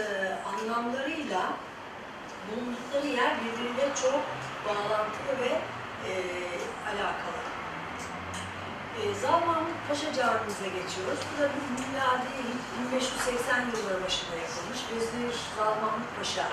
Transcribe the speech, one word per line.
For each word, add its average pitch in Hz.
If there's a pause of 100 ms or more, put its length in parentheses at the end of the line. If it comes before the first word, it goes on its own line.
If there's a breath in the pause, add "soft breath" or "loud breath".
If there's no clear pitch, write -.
(500)
anlamlarıyla 240 (1040)
bulundukları 247
yer 254
birbiriyle 240
çok 277 (440)
bağlantılı 208
ve, 480 (580)
e, 190 (760)
alakalı. 202 (1600)
E, 403
Zal 339
Mahmut 330 (100)
Paşa 294
Camimize 214 (100)
geçiyoruz. -
Bu 294
da 277 (300)
miladi 262 (440)
bin 247
beş 254
yüz -
seksen 254
yılları 202
başında 175
yapılmış. - (100)
Vezir 233 (180)
Zal 214
Mahmut 220
Paşa -